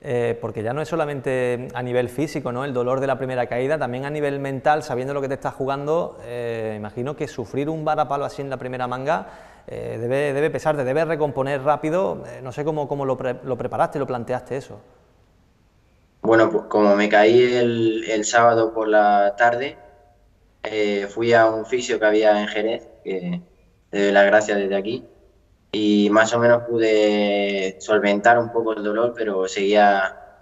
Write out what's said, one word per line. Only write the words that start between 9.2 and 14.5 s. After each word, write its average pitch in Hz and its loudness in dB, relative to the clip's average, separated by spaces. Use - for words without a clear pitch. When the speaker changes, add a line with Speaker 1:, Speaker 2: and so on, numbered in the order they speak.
Speaker 1:
eh, 117 -10
debe, 139 -2
debe 147 0
pesarte, 147 -2
debe 139 0
recomponer 143 -2
rápido, 156 -2
eh, 123 -14
no 131 -12
sé 143 -6
cómo, 151 -4
cómo 139 -4
lo 131 0
pre-, 123 -6
lo 127 -4
preparaste, 127 -2
lo 135 -2
planteaste 123 -6